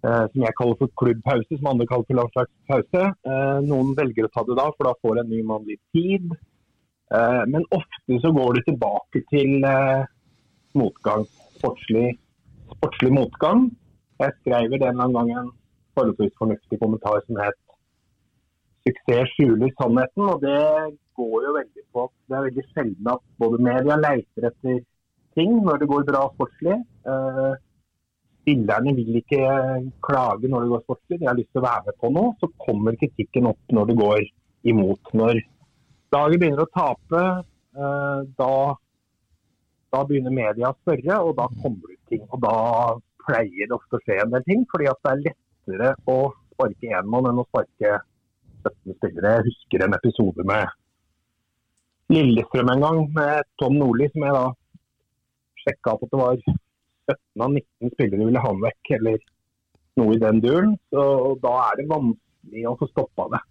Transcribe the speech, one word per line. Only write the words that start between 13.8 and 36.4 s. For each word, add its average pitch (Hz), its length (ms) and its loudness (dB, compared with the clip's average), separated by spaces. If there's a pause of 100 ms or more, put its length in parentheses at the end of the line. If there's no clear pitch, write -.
Jeg 139 160 0
skrev 120 340 0
vel 135 140 0
en 127 60 2
eller 123 140 -2
annen 127 100 2
gang 120 180 0
en 123 200 -8 (460)
forholdsvis 110 380 0
fornuftig 110 440 -4
kommentar 107 440 -2
som 113 140 -8
het 101 180 -2 (1300)
«Suksess 127 480 0
skjuler 123 400 4
sannheten», 127 500 0
og 175 180 0
det 139 180 0 (500)
går 117 340 -4
jo 139 100 -4
veldig - 340 -8
på 123 180 -4
at - 160 -12
det 131 160 -8
er 139 80 -2
veldig 131 220 -6
sjelden 110 400 -6
at 123 140 -2 (160)
både 117 220 2
media 131 380 2
leiter 139 480 -2
etter 127 340 -4 (580)
ting 208 240 4
når 156 180 2
det 147 100 0
går 143 160 2
bra 139 240 0
sportslig. 160 480 -4 (220)
Eh, 135 520 -2 (960)
spillerne 120 480 2
vil 113 220 -2
ikke 135 240 0 (600)
klage 127 480 -2
når 127 120 0
det 120 80 -2
går 117 140 -2
sportslig, 170 360 -8
de 165 80 -4
har 123 100 0
lyst 117 140 -6
til 131 100 -2
å 127 60 0
være 117 180 -2
med - 140 -10
på - 120 0
noe, 214 260 2
så 170 200 -4
kommer 110 400 -2
kritikken 120 500 -2
opp - 260 -4
når 104 140 2
det 117 100 2
går 104 240 2 (420)
imot. 101 500 0
Når 113 280 2 (680)
laget 151 280 2
begynner 151 220 2